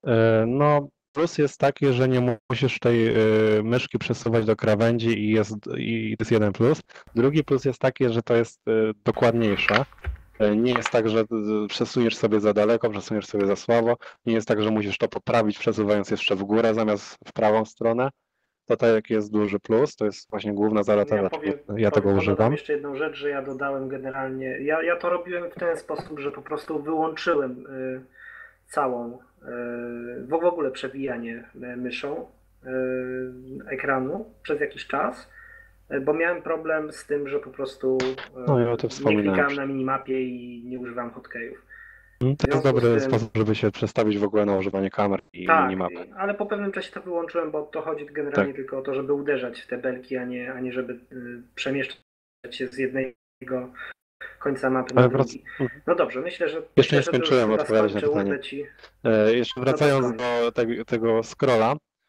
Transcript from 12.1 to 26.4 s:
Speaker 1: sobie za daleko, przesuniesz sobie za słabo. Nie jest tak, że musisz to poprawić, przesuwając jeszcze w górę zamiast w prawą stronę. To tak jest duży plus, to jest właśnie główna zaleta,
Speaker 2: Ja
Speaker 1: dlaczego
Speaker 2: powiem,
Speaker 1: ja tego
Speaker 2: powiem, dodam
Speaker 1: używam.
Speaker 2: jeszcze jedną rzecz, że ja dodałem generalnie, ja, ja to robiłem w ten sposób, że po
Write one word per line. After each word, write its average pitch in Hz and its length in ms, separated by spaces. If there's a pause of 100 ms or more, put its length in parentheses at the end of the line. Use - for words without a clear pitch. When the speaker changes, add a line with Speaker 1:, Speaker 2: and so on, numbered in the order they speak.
Speaker 1:
sobie 107 220
za 104 140
daleko, 110 360
przesuniesz 104 360
sobie 101 200
za 98 100
słabo. 117 400 (300)
Nie 117 80
jest 110 140
tak, 107 140
że 107 100
musisz 104 260
to 117 100
poprawić, 110 520
przesuwając 104 520
jeszcze 101 240
w 95 80
górę 110 300
zamiast 107 440 (100)
w - 60
prawą 110 320
stronę. 117 440 (580)
To 117 100
tak 113 320
jest 107 220
duży 104 280
plus, 131 360
to 107 100
jest - 240
właśnie 104 240
główna 107 300
zaleta, 104 320
Speaker 2:
Ja 101 60
Speaker 1:
dlaczego - 200
Speaker 2:
powiem, 104 380
Speaker 1:
ja 104 120
tego 104 120
Speaker 2:
powiem, 98 140
dodam 98 160
Speaker 1:
używam. 107 180
Speaker 2:
jeszcze 147 220
jedną 143 220
rzecz, 147 200
że 143 140
ja 139 120
dodałem 135 480
generalnie, 131 720
ja, 156 240
ja 175 120
to 175 140
robiłem 175 420
w - 40
ten 170 220
sposób, 151 420
że 139 120
po 139 100